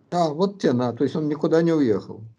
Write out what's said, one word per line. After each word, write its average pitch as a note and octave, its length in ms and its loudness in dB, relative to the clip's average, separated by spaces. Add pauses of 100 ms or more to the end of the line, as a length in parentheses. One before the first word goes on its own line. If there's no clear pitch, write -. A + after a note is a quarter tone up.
А, E3+ 200 0
вот F#3+ 320 -2
те C#3+ 120 2
на, B2 200 0
то C3 100 -2
есть B2+ 120 -2
он D#3 120 -2
никуда D3+ 340 2
не E3 120 2
уехал. A2 480 0 (180)